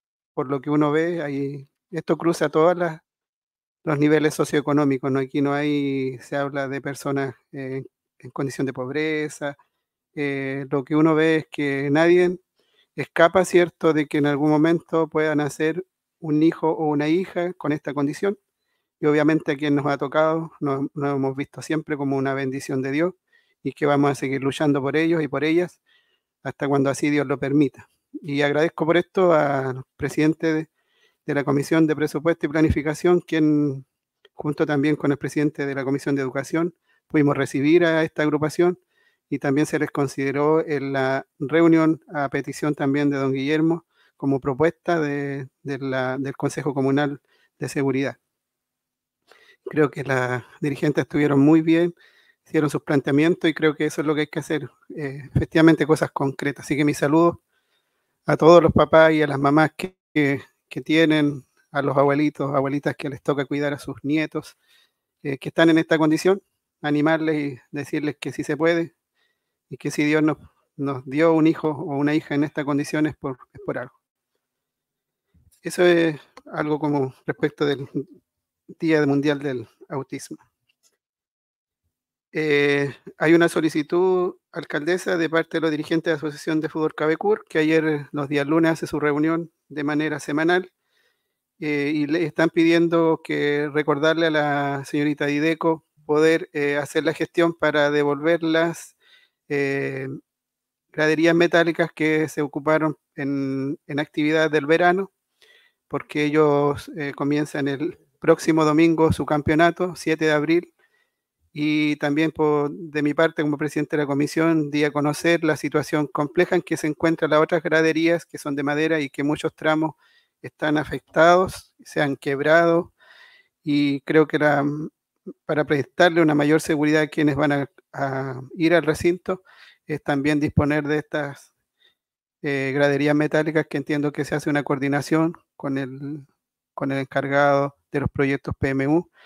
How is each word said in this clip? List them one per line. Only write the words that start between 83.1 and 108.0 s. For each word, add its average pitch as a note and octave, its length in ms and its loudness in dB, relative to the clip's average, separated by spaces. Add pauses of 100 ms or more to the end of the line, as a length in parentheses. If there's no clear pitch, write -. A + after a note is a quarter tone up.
hay D#3+ 160 4
una E3+ 140 6
solicitud, F3 880 0 (160)
alcaldesa, E3+ 640 -4
de E3 120 0
parte E3 300 0
de - 20 -2
los D#3 100 0
dirigentes D#3 360 -2
de F3 60 0
la D#3 40 0
Asociación D#3 440 -4
de D3+ 80 -4
Fútbol D#3 260 -4
Cabecur, D#3+ 500 0
que - 140 -4
ayer, D#3 520 2
los C#3+ 180 -6
días C#3+ 180 0
lunes, D#3+ 260 2
hace D#3 140 -4
su D3+ 120 -6
reunión D3+ 540 -2 (160)
de D3 160 -8
manera D3+ 340 -2
semanal, E3 540 -2 (880)
eh, D3 340 -2
y D3+ 120 -2
le E3 180 -2
están D#3+ 240 0
pidiendo E3 720 2
que D3 500 -2
recordarle D3+ 540 0
a D#3+ 40 2
la C#3+ 560 -2
señorita D3 400 -2
Dideco D#3 600 -2 (200)
poder, D#3+ 480 2
eh, C#3+ 220 -2
hacer D3 280 -4
la D#3 80 2
gestión E3 420 0
para D3 360 2
devolver D3 520 0
las, E3 540 -2 (520)
eh, C#3 600 -4 (840)
graderías D#3 440 2
metálicas E3+ 600 2
que D#3 340 0
se - 120 -8
ocuparon D3+ 560 -2 (180)
en, C#3 720 -4
en D3 140 -6
actividades D#3 500 0
del D3 160 0
verano, F3 460 2 (720)
porque D3 380 -4
ellos, D3 720 2
eh, C#3+ 180 -6
comienzan D3 540 -2
el C#3+ 300 -6 (200)